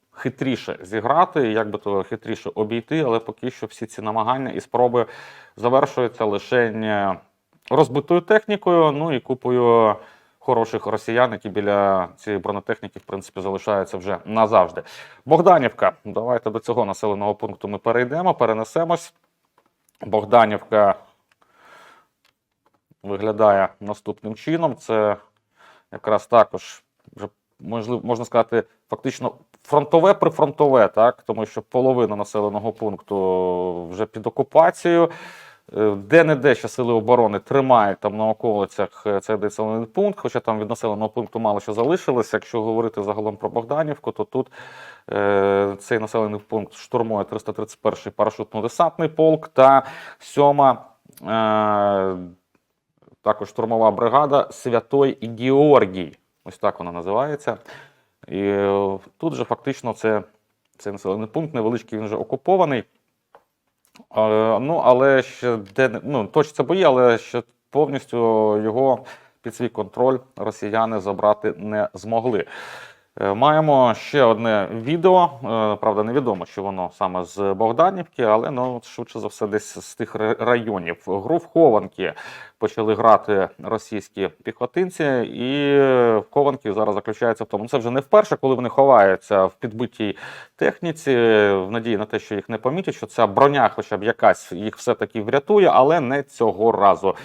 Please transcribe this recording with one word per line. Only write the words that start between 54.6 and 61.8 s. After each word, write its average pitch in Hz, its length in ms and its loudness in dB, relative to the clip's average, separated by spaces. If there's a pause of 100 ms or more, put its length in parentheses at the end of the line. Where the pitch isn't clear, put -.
Георгій. 120 800 4 (280)
Ось - 120 -20
так - 220 -4
вона 87 120 -10
називається. 113 640 -6 (680)
І, 95 140 -6
е, 98 580 0 (180)
тут 160 160 -4
же 123 100 -6
фактично 120 500 -6
це, 107 300 -2 (540)
цей 101 160 -10
населений 101 340 -6
пункт 156 260 -6
невеличкий, 113 460 -4